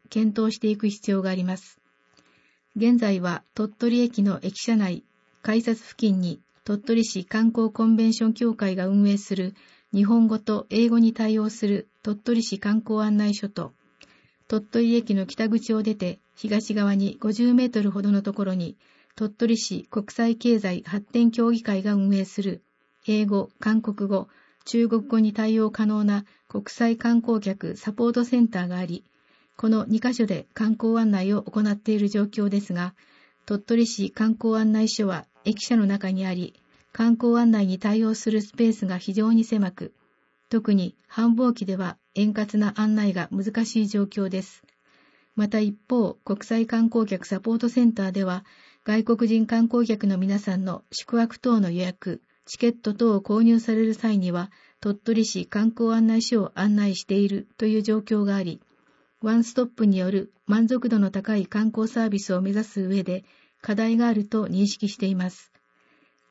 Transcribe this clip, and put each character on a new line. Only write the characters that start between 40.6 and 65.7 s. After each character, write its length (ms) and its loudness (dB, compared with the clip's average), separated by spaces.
に 200 0
繁 280 2
忙 180 2
期 140 -4
で 100 -4
は 220 -6
円 180 2
滑 220 -4
な 220 0
案 180 2
内 180 2
が 200 -4
難 320 -2
し 180 -2
い 40 0
状 180 0
況 240 -6
で 140 -6
す。 200 -16
ま 140 0
た 120 0
一 160 0
方、 260 2
国 200 -6
際 220 0
観 200 2
光 200 2
客 200 -6
サ 140 -4
ポ 140 -2
ー 40 0
ト 100 0
セ 160 2
ン 80 6
タ 160 -2
ー 40 -6
で 120 -2
は、 200 -6
外 200 0
国 240 0
人 180 2
観 220 2
光 180 2
客 200 -2
の 120 0
皆 200 0
さ 180 -4
ん 80 -4
の 260 -8
宿 280 -4
泊 200 -2
等 220 2
の 100 2
予 120 -2
約、 400 -8
チ 140 -16
ケ 100 2
ッ 120 -4
ト 140 -4
等 200 2
を 60 0
購 220 0
入 180 6
さ 120 -4
れ 120 2
る 100 0
際 240 0
に 140 -2
は、 180 -4
鳥 180 -4
取 280 0
市 200 -6
観 240 0
光 200 -2
案 160 4
内 160 2
所 200 0
を 120 -6
案 200 2
内 220 0
し 80 -12
て 100 -2
い 140 4
る 180 -4
と 100 -2
い 120 2
う 40 -2
状 160 0
況 260 0
が 100 0
あ 80 -2
り、 180 -8
ワ 140 0
ン 100 4
ス 100 -16
ト 100 2
ッ 20 -8
プ 200 -2
に 120 4
よ 120 -2
る 220 -4
満 220 2
足 200 0
度 100 2
の 120 2
高 260 -4
い 100 -2
観 200 -2
光 200 -2
サ 200 -2
ー 20 0
ビ 100 -2
ス 160 -4
を 60 0
目 100 -2
指 140 0
す 160 -8
上 220 -2
で、 220 -6
課 140 -4
題 220 0
が 120 2
あ 60 2
る 100 0
と 220 -2
認 200 2
識 220 -2
し 80 -8
て 100 -4
い 80 0
ま 160 -4
す。 220 -20